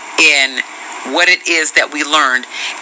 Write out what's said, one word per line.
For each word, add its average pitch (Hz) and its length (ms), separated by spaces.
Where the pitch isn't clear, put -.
in 139 460
what 175 160
it 180 200
is 160 260
that - 180
we 147 120
learned 139 440